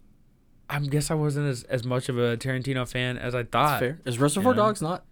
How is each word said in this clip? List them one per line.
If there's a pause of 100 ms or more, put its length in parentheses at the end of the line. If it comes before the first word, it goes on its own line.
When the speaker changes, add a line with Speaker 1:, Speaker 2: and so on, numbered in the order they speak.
(680)
Speaker 1:
I
guess
I
wasn't
as,
as
much
of
a
Tarantino
fan
as
I
thought.
Speaker 2:
That's
fair.
Is
Reservoir
Speaker 1:
You
know?
Speaker 2:
Dogs
not